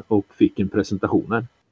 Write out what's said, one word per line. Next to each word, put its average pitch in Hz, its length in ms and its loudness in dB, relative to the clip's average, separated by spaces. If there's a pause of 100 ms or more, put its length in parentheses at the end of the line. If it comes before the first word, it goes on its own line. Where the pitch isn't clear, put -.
och 104 260 0
fick - 240 2
en 98 100 0
presentation 104 640 -2
här. 113 140 -2 (240)